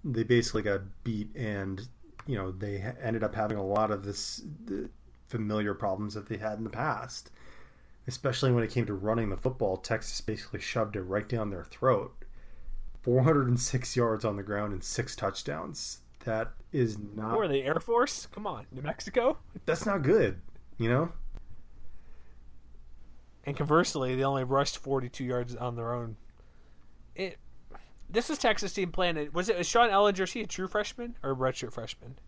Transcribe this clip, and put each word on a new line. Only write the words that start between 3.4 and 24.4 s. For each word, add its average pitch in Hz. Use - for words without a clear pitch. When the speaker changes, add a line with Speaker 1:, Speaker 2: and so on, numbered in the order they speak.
Speaker 1:
a 98
lot 104
of 101
this, -
the -
familiar 107
problems 101
that 104
they 107
had 107
in 113
the 110
past. 123
Especially 127
when 120
it 107
came 117
to 101
running 107
the 95
football, 113
Texas -
basically 107
shoved 107
it 98
right 95
down 110
their 90
throat. 120
Four 123
hundred 143
and 120
six -
yards 113
on 107
the 101
ground 104
and 101
six -
touchdowns. -
That 113
is 117
not 107
Speaker 2:
Who -
are 196
they, 139
Air -
Force? -
Come 208
on, 139
New 131
Mexico? -
Speaker 1:
That's 156
not 196
good, 135
you 113
know? 147
Speaker 2:
And 143
conversely, 147
they 131
only 139